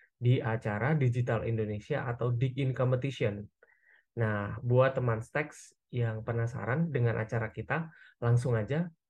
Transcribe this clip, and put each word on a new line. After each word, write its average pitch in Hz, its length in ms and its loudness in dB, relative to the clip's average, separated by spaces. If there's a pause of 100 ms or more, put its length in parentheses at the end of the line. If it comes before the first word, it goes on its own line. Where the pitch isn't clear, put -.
(160)
di 123 240 4
acara 113 560 0
Digital 123 480 2
Indonesia 113 640 -4
atau 120 240 -2
Dig 127 320 0
In 131 80 0
Competition. 123 720 0 (720)
Nah, 107 480 0
buat 127 320 4
teman 117 240 0
Stacks - 560 -8 (160)
yang 113 320 -2
penasaran 120 720 -2
dengan 117 240 2
acara 113 320 -2
kita, 147 400 -4 (320)
langsung 120 320 4
aja 139 320 -2 (220)